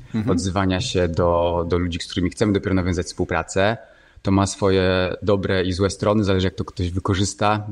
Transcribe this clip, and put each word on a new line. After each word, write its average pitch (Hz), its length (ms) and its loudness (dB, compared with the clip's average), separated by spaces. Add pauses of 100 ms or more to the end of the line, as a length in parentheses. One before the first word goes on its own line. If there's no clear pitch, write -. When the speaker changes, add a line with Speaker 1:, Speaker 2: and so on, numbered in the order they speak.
(160)
Speaker 1:
Mhm. 107 160 -2
Speaker 2:
odzywania 92 500 0
się 90 260 0
do, 85 600 2
do 87 100 0
ludzi, 87 240 -2
z - 40 -12
którymi 87 240 -2
chcemy 107 240 0
dopiero 95 220 0
nawiązać 87 300 0
współpracę. 95 720 -2 (440)
To 98 100 -2
ma 98 160 4
swoje 92 760 2
dobre 95 420 0
i 92 100 -2
złe 95 160 2
strony, 104 340 0
zależy, 95 240 2
jak - 80 -4
to 90 100 -6
ktoś 87 260 -4
wykorzysta. 101 800 0